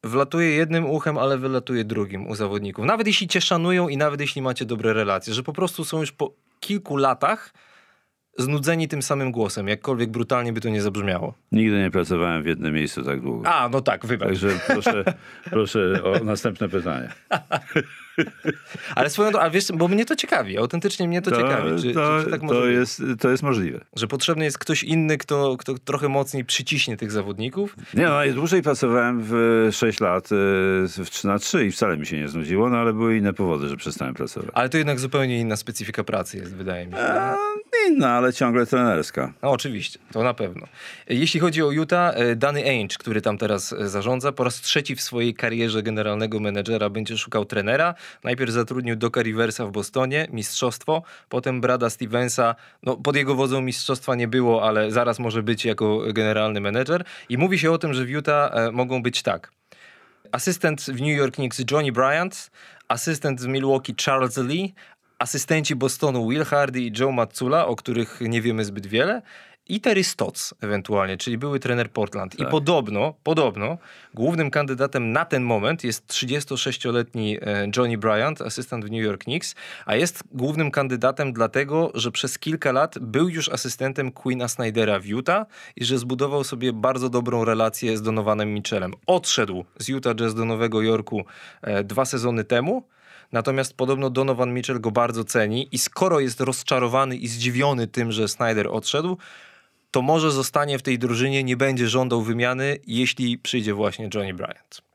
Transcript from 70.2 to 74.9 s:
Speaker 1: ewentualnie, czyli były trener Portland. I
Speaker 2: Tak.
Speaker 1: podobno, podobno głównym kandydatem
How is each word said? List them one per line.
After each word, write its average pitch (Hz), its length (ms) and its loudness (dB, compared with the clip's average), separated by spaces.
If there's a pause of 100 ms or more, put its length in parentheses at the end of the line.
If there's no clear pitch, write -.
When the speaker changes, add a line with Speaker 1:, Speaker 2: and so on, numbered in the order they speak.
Speaker 1:
ewentualnie, 98 560 0
czyli 120 200 -4
były 139 220 -2
trener 120 320 0
Portland. 98 440 -4
I - 20 -12
Speaker 2:
Tak. 131 120 -2
Speaker 1:
podobno, 143 640 2 (100)
podobno 139 540 0 (360)
głównym 156 380 0
kandydatem 135 600 0